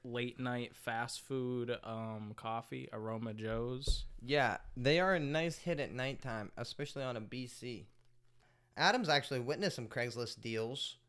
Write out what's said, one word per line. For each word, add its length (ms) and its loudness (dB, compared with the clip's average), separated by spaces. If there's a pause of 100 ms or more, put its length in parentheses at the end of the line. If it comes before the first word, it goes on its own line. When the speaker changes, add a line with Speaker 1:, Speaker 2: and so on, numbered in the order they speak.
Speaker 1:
late 360 -2
night 360 -2
fast 460 -4
food, 600 0
um, 520 -6
coffee, 580 -4
Aroma 400 -2
Joe's. 720 0 (200)
Speaker 2:
Yeah, 320 4 (180)
they 240 6
are 160 6
a 40 4
nice 400 0
hit 200 0
at 120 -2
nighttime, 680 -4
especially 460 -4
on 140 -2
a 40 -6
B 260 -6
C. 400 -8 (880)
Adam's 340 6
actually 300 6
witnessed 360 2
some 120 -6
Craigslist 540 -2
deals 560 -2 (120)